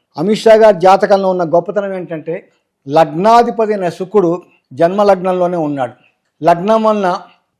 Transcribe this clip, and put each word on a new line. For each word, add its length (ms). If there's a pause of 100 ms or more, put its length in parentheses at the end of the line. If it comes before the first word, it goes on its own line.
(180)
అమిత్ 200
షా 160
గారి 260
జాతకంలో 500
ఉన్న 140
గొప్పతనం 500
ఏంటంటే, 540 (400)
లగ్నాధిపతి 840
అయిన 160
శుక్రుడు 540 (300)
జన్మ 300
లగ్నంలోనే 540
ఉన్నాడు. 360 (520)
లగ్నం 380
వలన 380 (400)